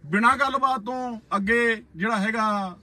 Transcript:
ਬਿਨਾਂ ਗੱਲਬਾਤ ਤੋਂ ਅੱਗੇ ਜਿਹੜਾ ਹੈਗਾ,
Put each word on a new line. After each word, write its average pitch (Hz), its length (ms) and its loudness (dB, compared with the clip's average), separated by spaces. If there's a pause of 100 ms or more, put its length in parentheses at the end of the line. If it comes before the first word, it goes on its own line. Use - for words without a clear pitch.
ਬਿਨਾਂ 214 320 4
ਗੱਲਬਾਤ 262 420 0
ਤੋਂ 247 400 -6 (160)
ਅੱਗੇ 226 480 2 (120)
ਜਿਹੜਾ 208 240 0
ਹੈਗਾ, 208 640 -2